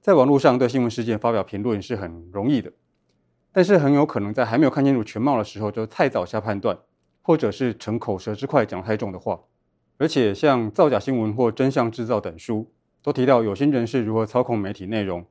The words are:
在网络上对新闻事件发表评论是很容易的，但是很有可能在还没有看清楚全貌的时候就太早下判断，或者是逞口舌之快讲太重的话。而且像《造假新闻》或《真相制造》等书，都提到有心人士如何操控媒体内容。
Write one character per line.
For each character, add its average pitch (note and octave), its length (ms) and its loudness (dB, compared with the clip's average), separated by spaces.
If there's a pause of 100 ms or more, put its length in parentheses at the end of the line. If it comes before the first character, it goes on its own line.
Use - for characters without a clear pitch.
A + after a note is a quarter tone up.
在 G3 140 4
网 C3 100 8
络 C#3 140 4
上 C3 180 4
对 B2+ 100 2
新 B2 140 0
闻 A#2+ 80 0
事 A2+ 140 -6
件 A2 160 -2
发 A#2+ 120 0
表 G2+ 120 -2
评 G2+ 180 -8
论 G#2+ 200 -2
是 A#2 140 -8
很 E2+ 360 -12
容 G2+ 180 -4
易 C3 120 2
的， - 120 -14 (800)
但 F#3 120 4
是 F#3+ 140 4
很 C#3+ 160 4
有 C#3+ 120 6
可 B2+ 140 -6
能 G2+ 140 -4
在 B2+ 100 0
还 A2+ 140 0
没 D3+ 80 6
有 C3 40 4
看 C#3 140 0
清 C#3 120 4
楚 A2 80 -2
全 - 180 -6
貌 B2+ 160 2
的 G#2+ 60 -2
时 G2+ 180 -10
候 G#2 100 -2
就 A2 140 -6
太 C#3 240 -2
早 F#2+ 160 -2
下 A2 160 -4
判 G2+ 180 -4
断， G2 180 -2 (440)
或 D#3+ 160 2
者 G#2+ 140 0
是 A#2+ 260 -2
逞 A2 200 -6
口 G#2 200 -6
舌 G#2 180 -8
之 C3 100 -8
快 C3+ 200 0
讲 F2+ 180 -10
太 G#2+ 140 -4
重 G#2+ 140 -6
的 F#2 80 -12
话。 F#2 200 -6 (580)
而 D3+ 100 0
且 A#2+ 260 2
像 A#2+ 380 0
《造 D#3+ 180 4
假 A2 100 2
新 C3 180 -2
闻》 G#2+ 160 0
或 A#2 180 0
《真 C3 180 0
相 B2+ 200 -2
制 A2+ 160 -8
造》 A2+ 140 0
等 F2 180 -8
书， A2 340 -6 (300)
都 C#3+ 120 -4
提 B2 120 0
到 B2 180 4
有 G#2 100 -2
心 C#3+ 180 2
人 A#2+ 140 0
士 A#2+ 180 -2
如 A2 100 -2
何 A2+ 120 0
操 B2 180 0
控 A#2+ 140 -2
媒 G2+ 160 -4
体 F#2 140 -12
内 G#2+ 160 -4
容。 F2+ 280 -6